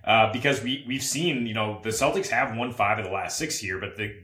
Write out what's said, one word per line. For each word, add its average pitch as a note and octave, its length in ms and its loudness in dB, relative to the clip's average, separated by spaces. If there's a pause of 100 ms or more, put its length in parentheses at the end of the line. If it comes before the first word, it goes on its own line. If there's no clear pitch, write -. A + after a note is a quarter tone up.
Uh, A2 280 6
because A#2+ 280 2
we, C3 240 -6
we've C3 160 -4
seen, C#3 460 0
you A2 60 -4
know, G#2+ 280 -2
the A2+ 80 -4
Celtics D#3 380 2
have A#2 300 0
won A#2+ 160 -4
five G#2+ 260 2
of G#2 60 -4
the F#2 60 -6
last F#2 260 -4
six D#3 200 -4
here, F#2+ 220 -4
but G2 160 -8
the, G#2 280 -6